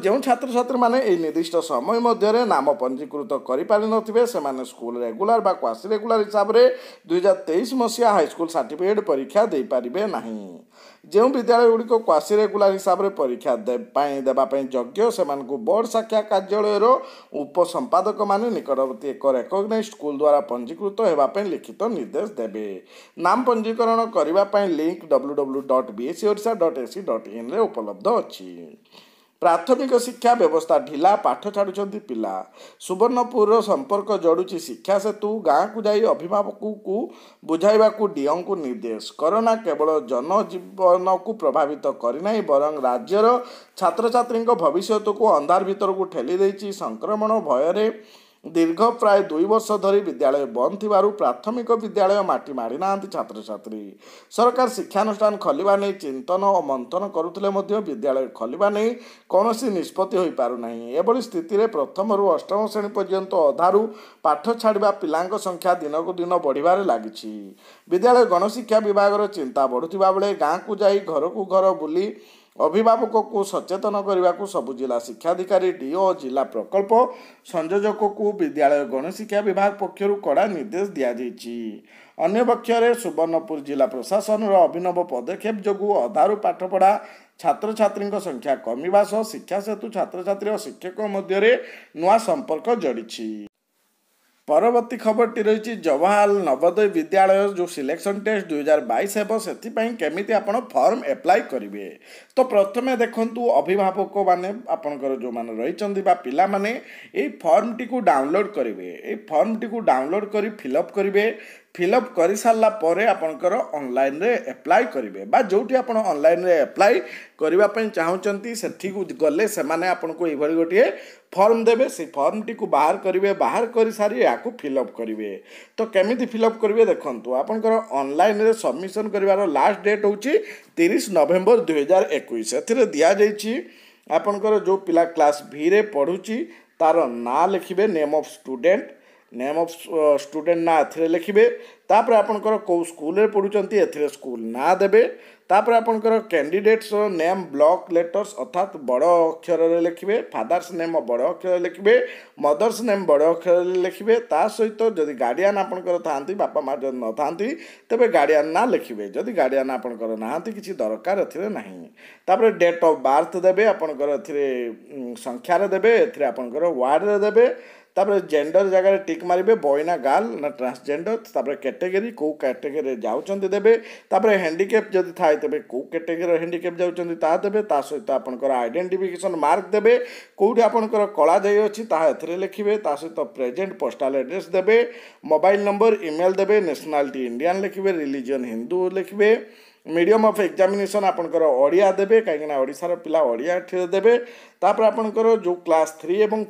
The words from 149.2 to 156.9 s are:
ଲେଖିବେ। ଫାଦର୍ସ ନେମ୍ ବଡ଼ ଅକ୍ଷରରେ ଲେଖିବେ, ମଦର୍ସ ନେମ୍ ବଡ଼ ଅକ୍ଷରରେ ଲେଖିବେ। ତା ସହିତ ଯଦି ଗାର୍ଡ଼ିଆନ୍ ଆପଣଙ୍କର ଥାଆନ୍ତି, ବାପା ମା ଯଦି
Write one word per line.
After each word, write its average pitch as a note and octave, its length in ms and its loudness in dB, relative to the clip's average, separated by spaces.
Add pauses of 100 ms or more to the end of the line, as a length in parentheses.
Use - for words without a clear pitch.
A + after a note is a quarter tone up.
ଲେଖିବେ। F#3 400 -2 (120)
ଫାଦର୍ସ D3+ 380 -2
ନେମ୍ E3 300 -2
ବଡ଼ A#2+ 220 -2
ଅକ୍ଷରରେ F3+ 360 -2
ଲେଖିବେ, G3+ 480 2 (320)
ମଦର୍ସ D3+ 420 2
ନେମ୍ G3+ 240 0
ବଡ଼ D3 180 4
ଅକ୍ଷରରେ E3+ 400 4
ଲେଖିବେ। F#3 560 0
ତା F3+ 280 0
ସହିତ A3 340 -2 (140)
ଯଦି D3+ 180 -2
ଗାର୍ଡ଼ିଆନ୍ C#3 440 0
ଆପଣଙ୍କର F3+ 400 -2
ଥାଆନ୍ତି, D#3 360 -4
ବାପା D#3+ 280 -2
ମା C3+ 140 -4
ଯଦି B2+ 220 -4